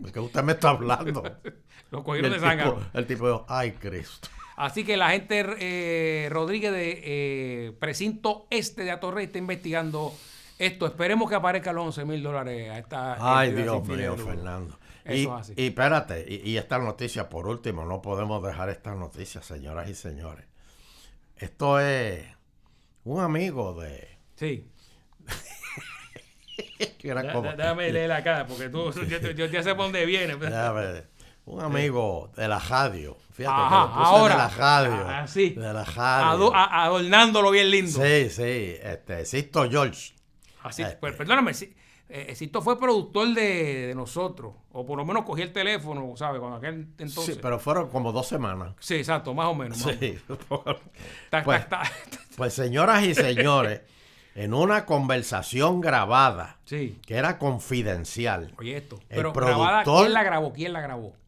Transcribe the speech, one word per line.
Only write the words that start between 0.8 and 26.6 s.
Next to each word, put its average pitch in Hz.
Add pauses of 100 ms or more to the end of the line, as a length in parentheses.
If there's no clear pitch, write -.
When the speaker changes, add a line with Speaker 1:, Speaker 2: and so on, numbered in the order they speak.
Speaker 2:
<laughs> -
Lo 143
cogieron 147
Speaker 1:
Y -
el 180
Speaker 2:
de 170
zángano. 151
Speaker 1:
tipo, 101
el 123
tipo 120
dijo, 117
"Ay, 123
Cristo". - (280)
Speaker 2:
Así 143
que 208
la 180
gente, 202 (140)
eh, 165
Rodríguez 196
de, 175
eh, 135
precinto 208
este 226
de 180
Atorrey 185
está 190
investigando 165 (460)
esto. 180
Esperemos 196
que 208
aparezcan 180
los 170
once 151
mil 151
dólares 127
a 110
esta 127
Speaker 1:
Ay, 127
Speaker 2:
entidad 113
Speaker 1:
Dios 113
Speaker 2:
sin 92
fines 92
de 98
Speaker 1:
mío, 90
Speaker 2:
lucro. 110
Speaker 1:
Fernando. 90 (260)
Speaker 2:
Eso 127
Speaker 1:
Y, 135
Speaker 2:
es 139
así. 113
Speaker 1:
y 131
espérate, 117
y, 101
y 113
esta 117
noticia, 113
por 85
último, 110
no 92
podemos 101
dejar 92
esta 101
noticia, 90
señoras 78
y -
señores. 78 (920)
Esto 143
es 127 (800)
un 143
amigo 156
de 76 (280)
Speaker 2:
Sí. 147 (560)
Speaker 1:
<laughs> -